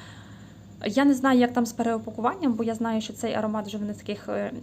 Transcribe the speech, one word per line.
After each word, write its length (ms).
Я 180
не 80
знаю, 260
як 140
там 120
з 80
переупакуванням, 800
бо 100
я 120
знаю, 260
що 120
цей 200
аромат 320
вже 120
в 40
не 120
таких, 360
е, 220